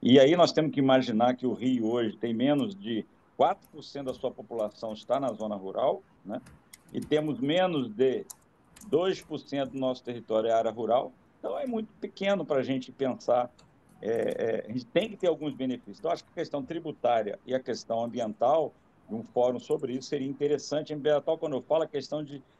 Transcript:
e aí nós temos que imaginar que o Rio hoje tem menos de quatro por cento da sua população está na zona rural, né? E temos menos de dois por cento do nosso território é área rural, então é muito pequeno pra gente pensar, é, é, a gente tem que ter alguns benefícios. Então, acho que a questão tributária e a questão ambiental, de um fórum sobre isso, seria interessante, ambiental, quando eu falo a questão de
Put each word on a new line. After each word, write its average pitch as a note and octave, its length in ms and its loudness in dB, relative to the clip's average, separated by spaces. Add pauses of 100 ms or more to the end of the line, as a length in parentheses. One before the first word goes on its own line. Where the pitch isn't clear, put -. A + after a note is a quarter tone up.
e C3 160 10
aí C#3 160 10
nós E3+ 160 6
temos D#3 220 2
que C#3+ 80 0
imaginar B2+ 560 4
que B2+ 100 -4
o A#2+ 60 2
Rio A#2+ 340 0
hoje A2+ 300 0
tem A#2+ 180 -2
menos B2 400 2
de A2 320 -6 (300)
quatro F3+ 340 2
por D3 140 -18
cento C#3+ 220 -10
da B2+ 80 -6
sua A#2 180 -6
população A2 600 -6
está A#2+ 280 -4
na C3 120 -2
zona G#2+ 220 -6
rural, G2 480 -2 (220)
né? A2+ 160 -10 (520)
E A2 80 -6
temos D3 400 -2
menos D#3 480 0
de A2+ 360 0 (640)
dois F3 340 0
por D3+ 180 -10
cento C3+ 340 -6
do C3+ 60 -8
nosso B2+ 260 -2
território A2+ 440 -2
é A2+ 40 2
área A2+ 180 2
rural, A2+ 420 0 (280)
então C5 180 -6
é C#4+ 80 -4
muito A3 340 -6
pequeno G3 460 -2
pra C3+ 160 2
gente B2+ 300 -4
pensar, B2 580 0 (500)
é, A2+ 680 -2
é, - 20 -8
a - 20 -8
gente B2 140 -6
tem G3+ 220 0
que G#3+ 80 -12
ter F#3 100 -2
alguns D3+ 280 0
benefícios. B2 440 -6
Então, E3 140 -2
acho F3 100 -6
que - 80 -20
a - 40 -20
questão D3+ 280 -6
tributária B2+ 840 -2
e B2+ 80 -8
a B2+ 60 2
questão A2+ 460 -4
ambiental, A#2 680 0 (360)
de G2+ 80 -10
um A#2 80 -8
fórum B2 340 2
sobre C3 360 -2
isso, C3 140 -8
seria C3+ 200 -4
interessante, D3 680 -2
ambiental, D3 420 0
quando D#3+ 200 -4
eu B2 60 -4
falo D#3+ 200 2
a D#3 60 -4
questão D3 340 -6
de C#3 180 -12 (200)